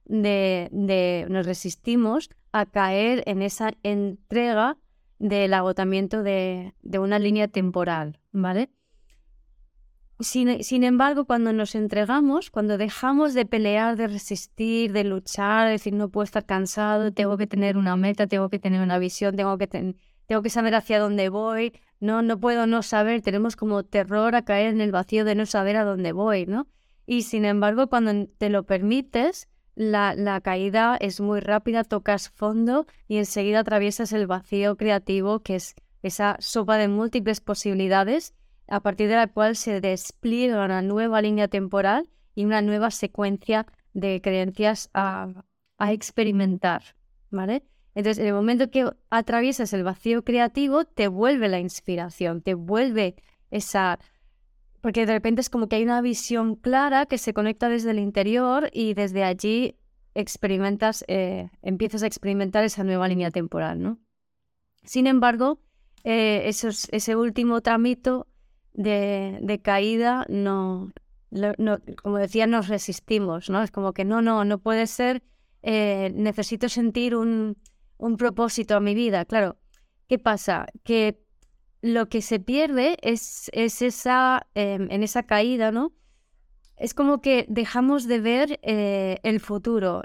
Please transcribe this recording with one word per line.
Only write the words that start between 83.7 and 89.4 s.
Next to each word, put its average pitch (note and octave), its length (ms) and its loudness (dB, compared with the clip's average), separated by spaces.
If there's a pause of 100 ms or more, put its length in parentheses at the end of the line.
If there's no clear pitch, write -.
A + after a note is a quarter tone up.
esa, B3+ 760 0
em, G3 360 -2
en G3 120 0
esa A#3 200 -2
caída, A3+ 480 0
¿no? B3+ 220 -2 (840)
Es - 160 -6
como C#4+ 280 2
que C4 280 2
dejamos A#3+ 580 2
de A#3 140 2
ver, B3+ 420 0
eh, G3+ 600 0
el A3 180 0